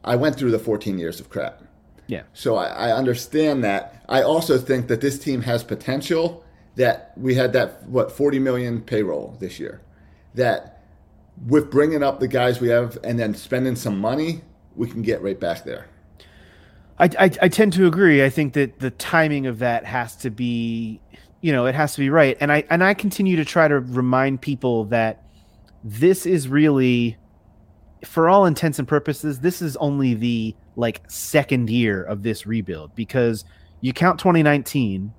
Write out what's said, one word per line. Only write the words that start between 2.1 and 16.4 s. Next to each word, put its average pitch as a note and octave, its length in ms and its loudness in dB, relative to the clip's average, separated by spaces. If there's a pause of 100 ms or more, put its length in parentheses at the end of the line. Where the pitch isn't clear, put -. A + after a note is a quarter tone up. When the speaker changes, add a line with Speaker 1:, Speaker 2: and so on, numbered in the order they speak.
Speaker 1:
So A2+ 220 -2
I, B2 120 -2
I A#2 240 -2
understand C3 720 0
that. - 440 -4
I C3 140 2
also D3+ 380 2
think B2+ 300 -2
that A#2+ 120 0
this C#3 160 -2
team C3 260 -4
has A#2+ 200 -2
potential. D#3+ 800 -4 (320)
That - 420 0
we B2+ 180 0
had B2+ 180 0
that, - 340 -2
what, B2+ 240 -2
forty C#3+ 260 0
million B2 440 -2
payroll F#2 580 -4
this F#2 200 -12
year. - 220 -14 (540)
That A#2+ 460 -2 (680)
with D3 240 2
bringing D3 320 2
up C3+ 160 -2
the C3 80 -2
guys B2 340 0
we A#2+ 60 0
have A#2+ 360 0
and A#2 160 -4
then A2 140 -2
spending B2+ 420 -4
some G#2+ 240 -6
money, D#3 420 -4 (340)
we A#2 120 -4
can A#2 140 -10
get G#2+ 220 -2
right F#2+ 160 -4
back E2+ 240 -4
there. - 240 -12 (1120)